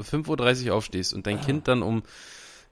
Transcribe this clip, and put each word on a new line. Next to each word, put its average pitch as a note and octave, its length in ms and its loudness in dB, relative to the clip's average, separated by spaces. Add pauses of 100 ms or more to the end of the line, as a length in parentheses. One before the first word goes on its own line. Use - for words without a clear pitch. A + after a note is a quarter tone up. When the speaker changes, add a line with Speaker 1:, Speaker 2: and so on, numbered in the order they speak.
Speaker 1:
fünf D3+ 280 -4
Uhr D#3 80 0
dreißig B2 320 4
aufstehst F#2+ 460 0
und G2 100 -6
dein G#2 140 0
Speaker 2:
Ah. C#3+ 60 -6
Speaker 1:
Kind C#3+ 220 0
dann B2+ 140 4
um, A2 220 0 (680)